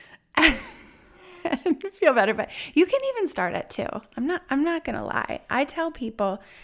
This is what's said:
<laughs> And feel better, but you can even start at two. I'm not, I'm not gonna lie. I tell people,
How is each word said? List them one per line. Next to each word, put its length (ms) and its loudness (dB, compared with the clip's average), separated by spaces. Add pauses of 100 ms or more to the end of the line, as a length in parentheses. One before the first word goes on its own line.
(360)
<laughs> 180 6 (920)
And 360 0 (100)
feel 220 4
better, 180 4
but 160 -4 (240)
you 140 6
can 140 2 (100)
even 180 0
start 240 -2
at 160 -6
two. 180 -6 (300)
I'm 100 -2
not, 220 -4
I'm 160 2
not 180 0
gonna 220 -6
lie. 360 -4 (100)
I 160 0
tell 240 -4
people, 500 -4 (240)